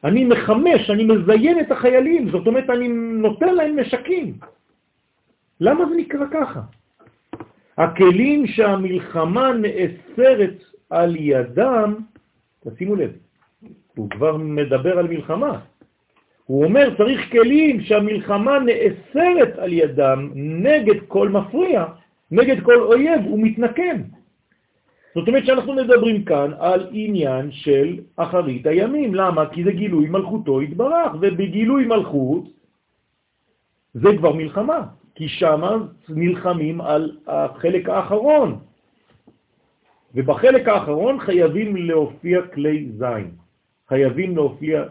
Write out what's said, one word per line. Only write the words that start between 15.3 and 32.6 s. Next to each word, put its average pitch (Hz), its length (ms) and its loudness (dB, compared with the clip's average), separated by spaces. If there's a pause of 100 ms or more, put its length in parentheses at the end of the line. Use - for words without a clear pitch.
הוא 139 180 0
אומר, 240 320 4
צריך 233 360 0
כלים 254 480 4
שהמלחמה 208 800 0
נאסרת 269 1000 2
על 180 140 -4
ידם 139 600 0
נגד 196 640 0 (120)
כל 202 200 0
מפריע, 240 560 0 (460)
נגד 247 320 2
כל 240 180 6
אויב, 262 440 4
הוא 208 180 -4
מתנקם. 233 600 -2 (1120)
זאת 165 140 -2
אומרת 262 180 2
שאנחנו 262 280 0
מדברים 233 500 2
כאן 143 340 0
על 185 340 0
עניין 160 600 -4
של 147 480 0 (160)
אחרית 165 500 -2
הימים. 214 480 0
למה? 180 320 0
כי 170 180 -6
זה 190 80 2
גילוי 175 360 0
מלכותו 185 540 -2
יתברך, 254 580 -2
ובגילוי 196 640 0
מלכות 156 580 -2 (1500)